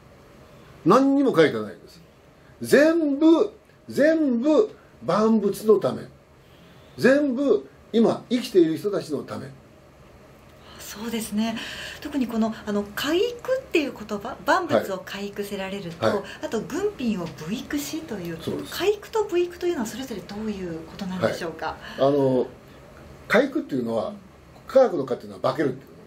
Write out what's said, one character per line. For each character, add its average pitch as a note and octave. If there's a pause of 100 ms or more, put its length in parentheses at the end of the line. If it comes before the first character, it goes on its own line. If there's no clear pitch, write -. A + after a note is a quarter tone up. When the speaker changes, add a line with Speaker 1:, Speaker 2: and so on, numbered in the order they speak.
(840)
Speaker 1:
何 C4+
に C#4+
も G3+
書 D#3+
い C#3
て A#2+
な A2
い -
ん -
で -
す。 - (600)
全 C#4+
部、 D#4 (360)
全 C#4
部 C#4+ (340)
万 G#3+
物 G3
の G#3+
た B2
め。 A2 (960)
全 C4+
部 B3+ (240)
今 G3+
生 B3
き -
て G3
い E3+
る D#3+
人 G3+
た F#3
ち -
の B2+
た -
め。 G#2 (1300)
Speaker 2:
そ -
う A#3
で A3
す A3
ね。 A3+ (440)
特 D4
に B3+
こ A3+
の、 A3 (100)
あ G#3
の、 G3+ (100)
回 D4+
育 A#4+
っ C5+
て -
い C#4
う -
言 G#3
葉、 A#3+ (100)
万 F4
物 G#3+
を F#3
回 G3+
育 G3+
せ G3+
ら F#3+
れ G3
る E3+
と、 E3
Speaker 1:
は A2
い。 G#3
は G3
い。 - (180)
Speaker 2:
あ -
と A3+
軍 F4
品 G#3+
を E3+ (200)
部 F3
育 -
し D4+
と A3+
い E3+
う、 E3
Speaker 1:
そ -
う -
で -
す。 -
Speaker 2:
回 G4+
育 -
と G#4+
部 F4
育 F4
と F4
い F4
う F4
の D4
は G#3+
そ A3
れ C4
ぞ A#3+
れ F#3
ど G3+
う A3
い F#3+
う E3
こ -
と G3+
な F#3
ん -
で -
し -
ょ -
う -
か？ -
Speaker 1:
は - (320)
い。 -
あ -
の、 C3+ (840)
回 C4+
育 C#4+
っ -
て -
い B2+
う A#2
の A2+
は、 G2+
Speaker 2:
う -
ん。 - (520)
Speaker 1:
科 C4
学 A3+
の D3
科 A#2+
っ A2
て -
い -
う G#2
の G2+
は F#2
化 C3
け D3+
る C3+
っ -
て -
い - (200)